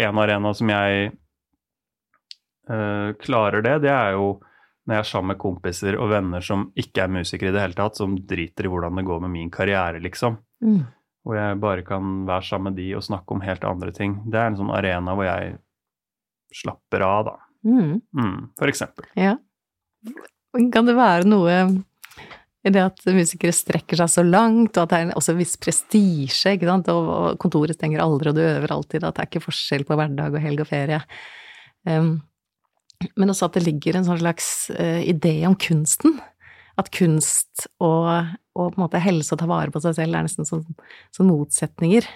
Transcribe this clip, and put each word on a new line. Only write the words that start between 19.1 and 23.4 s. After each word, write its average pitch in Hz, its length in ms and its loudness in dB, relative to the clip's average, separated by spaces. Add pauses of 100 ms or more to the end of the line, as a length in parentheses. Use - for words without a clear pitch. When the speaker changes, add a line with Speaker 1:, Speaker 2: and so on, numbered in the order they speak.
Speaker 2:
Ja. 196 140 4 (1400)
Kan 226 160 4
det 240 80 4
være 190 320 4
noe 180 300 6 (1040)
i 196 80 4
det 196 140 6
at - 260 -4
musikere 175 400 2